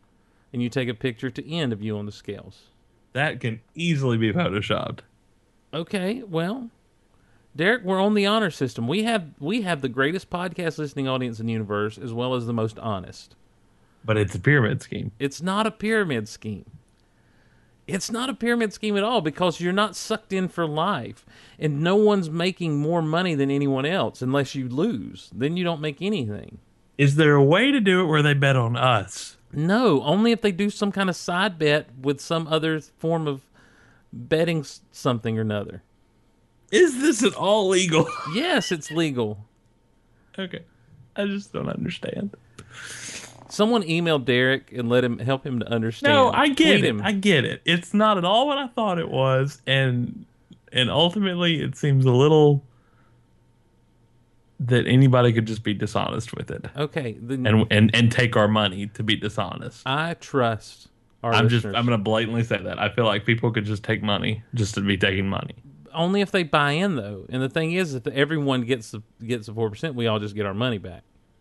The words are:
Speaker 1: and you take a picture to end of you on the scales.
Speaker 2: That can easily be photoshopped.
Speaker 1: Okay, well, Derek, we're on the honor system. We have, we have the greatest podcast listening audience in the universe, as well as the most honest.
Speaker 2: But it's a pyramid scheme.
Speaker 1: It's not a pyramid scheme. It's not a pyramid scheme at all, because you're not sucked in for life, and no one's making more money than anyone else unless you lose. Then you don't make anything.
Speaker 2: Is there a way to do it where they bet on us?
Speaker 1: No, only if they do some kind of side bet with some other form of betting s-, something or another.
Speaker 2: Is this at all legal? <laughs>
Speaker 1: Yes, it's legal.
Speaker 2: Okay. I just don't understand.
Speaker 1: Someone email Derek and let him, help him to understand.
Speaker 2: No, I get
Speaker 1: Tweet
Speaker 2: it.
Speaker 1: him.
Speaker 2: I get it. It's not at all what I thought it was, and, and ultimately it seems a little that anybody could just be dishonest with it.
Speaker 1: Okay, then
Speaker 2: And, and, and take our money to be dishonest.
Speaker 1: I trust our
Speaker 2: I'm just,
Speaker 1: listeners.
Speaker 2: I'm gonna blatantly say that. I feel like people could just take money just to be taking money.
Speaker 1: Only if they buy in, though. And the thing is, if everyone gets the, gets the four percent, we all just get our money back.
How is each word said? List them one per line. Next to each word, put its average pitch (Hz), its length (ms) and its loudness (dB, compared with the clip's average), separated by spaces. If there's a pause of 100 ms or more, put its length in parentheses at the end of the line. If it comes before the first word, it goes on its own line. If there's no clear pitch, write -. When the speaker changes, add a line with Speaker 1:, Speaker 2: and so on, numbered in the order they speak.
(520)
Speaker 1:
and 123 100 -4
you 120 60 -2
take 123 200 -4
a 120 60 -6
picture 127 360 -6
to 139 220 -12
end 151 200 -2
of 101 100 -6
you 107 160 -4
on 104 80 -8
the 104 60 -12
scales. 95 500 -16 (500)
Speaker 2:
That 131 280 -4
can 113 200 -6 (140)
easily 139 440 0
be 110 140 2
photoshopped. 104 680 -2 (720)
Speaker 1:
Okay, 185 500 -6
well, 202 480 -6 (840)
Derek, 208 260 0
we're 185 180 0
on 208 140 2
the 202 120 2
honor 208 240 0
system. 120 380 -4
We 190 160 0
have, 214 240 -2 (120)
we 202 220 -2
have 170 180 -2
the 131 80 -4
greatest 135 420 -2
podcast 175 480 -6
listening 139 300 -6
audience 123 320 -4
in 113 60 -4
the 117 60 -2
universe, 104 460 -2
as 120 140 -10
well 123 220 -2
as 120 120 -4
the 120 60 -4
most 110 260 -2
honest. - 560 -10 (720)
Speaker 2:
But 107 120 2
it's 104 180 2
a - 40 -4
pyramid 135 420 2
scheme. - 380 -8
Speaker 1:
It's 139 240 -6
not 196 240 -2
a 214 60 0
pyramid 190 560 -2
scheme. - 380 -12 (1200)
It's 185 240 -6
not 247 180 -4
a 220 40 -6
pyramid 233 380 0
scheme 208 240 -2
at 196 60 2
all, 226 180 0
because 165 400 -2
you're 175 120 0
not 196 240 0
sucked - 360 -6
in 185 160 0
for 170 180 -4
life, 151 600 -4 (320)
and 151 240 -2
no 180 140 4
one's 202 340 4
making 170 480 -2
more 165 240 0
money 165 320 0
than 139 160 2
anyone 139 340 0
else 156 380 -2
unless 131 320 0
you 131 140 -6
lose. 131 640 -4
Then 143 220 -2
you 180 80 -2
don't 170 160 -2
make 151 200 -8
anything. 143 580 -6 (380)
Speaker 2:
Is 143 200 4
there 151 180 6
a 143 100 8
way 208 280 4
to 277 80 2
do 185 200 4
it 185 60 2
where 151 160 2
they 147 120 4
bet 139 220 2
on 120 200 0
us? 120 600 0 (160)
Speaker 1:
No, 175 520 2
only 202 260 4
if 226 120 0
they 208 100 2
do 202 180 -2
some 202 220 -4
kind 196 180 0
of 160 60 -4
side 185 420 -4
bet 151 300 2 (120)
with 139 200 -2
some 165 260 -4
other 156 340 0
form 160 460 -4
of 139 140 -4 (720)
betting 156 480 0
s-, - 200 -14 (120)
something 117 440 -2
or 110 60 -2
another. 104 400 -4 (880)
Speaker 2:
Is 269 300 4
this 269 240 2
at 196 100 2
all 196 340 2
legal? 180 380 2 (140)
<laughs> 156 140 -8
Speaker 1:
Yes, 294 360 0
it's 160 220 -6
legal. 120 520 -2 (920)
Speaker 2:
Okay. 185 240 -10 (540)
I 202 100 -2
just 202 260 -6
don't - 160 -4
understand. - 680 -6 (1120)
Speaker 1:
Someone 220 380 2
email 165 300 2
Derek 127 540 2
and 117 180 -4
let 123 120 4
him, 120 160 -2
help 131 280 -2
him 127 140 -4
to 110 120 -4
understand. 113 400 0
Speaker 2:
No, 269 180 6
I 285 180 2
get 294 240 4
Speaker 1:
Tweet 208 120 4
Speaker 2:
it. - 0 -
Speaker 1:
him. - 180 0
Speaker 2:
I 208 100 0
get 190 340 4
it. - 180 -8
It's 175 300 0
not 208 240 4
at 170 80 -2
all 226 200 4
what 277 120 -2
I 277 80 -4
thought 214 320 -2
it - 120 -4
was, 131 560 0
and, 131 600 0 (440)
and 123 200 0
ultimately 175 720 2
it 135 120 -4
seems 135 300 2
a 131 80 6
little 147 500 6 (2000)
that 120 260 2
anybody 123 460 6
could 110 140 2
just 110 160 -6
be 107 100 -2
dishonest 101 640 -4
with - 140 -10
it. - 160 -10 (100)
Speaker 1:
Okay, 143 440 -6
then 123 260 -4
Speaker 2:
And, 107 240 4
and, 110 240 6
and 120 180 4
take 120 240 2
our 107 120 6
money 101 400 0
to - 140 -10
be 107 140 0
dishonest. 92 720 -8
Speaker 1:
I 156 280 -4
trust - 760 -4 (340)
our 117 100 0
Speaker 2:
I'm 117 160 4
just, 117 160 2
Speaker 1:
listeners. 104 140 -4
Speaker 2:
I'm 120 80 0
gonna 120 120 2
blatantly 110 460 0
say 110 180 -2
that. 92 160 -8
I 104 120 0
feel 117 160 0
like 101 180 0
people 117 260 2
could 110 140 -2
just 104 180 -4
take 110 200 -2
money 104 400 -2 (120)
just 110 200 -2
to 98 80 -2
be 98 160 0
taking 98 300 0
money. - 260 -6 (400)
Speaker 1:
Only 180 260 0
if 190 120 -2
they 185 100 2
buy 147 300 2
in, 175 240 0
though. 101 340 -8
And 127 120 -2
the 131 60 -2
thing 160 240 -2
is, 175 220 -2
if 127 140 -8
everyone 139 540 0
gets 117 280 -4
the, 107 120 -12 (220)
gets 110 220 -6
the 110 80 -14
four 110 160 -2
percent, 143 240 -8
we 117 120 -2
all 107 120 2
just 101 160 -6
get 104 100 -4
our 98 100 -4
money 117 240 -2
back. 90 240 -14 (380)